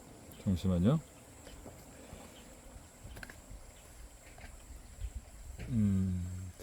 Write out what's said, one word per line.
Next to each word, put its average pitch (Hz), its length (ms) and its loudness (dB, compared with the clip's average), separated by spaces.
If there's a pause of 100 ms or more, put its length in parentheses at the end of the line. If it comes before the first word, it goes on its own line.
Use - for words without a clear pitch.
(440)
잠시만요. 95 560 6 (4000)
음, 95 540 6 (380)